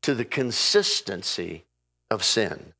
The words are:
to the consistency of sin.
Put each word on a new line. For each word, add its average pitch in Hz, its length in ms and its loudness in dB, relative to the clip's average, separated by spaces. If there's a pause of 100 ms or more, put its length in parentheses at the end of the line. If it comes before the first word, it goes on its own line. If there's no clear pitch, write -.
to 143 120 2
the 117 100 -2
consistency 95 1400 0 (460)
of 107 140 0
sin. 90 560 0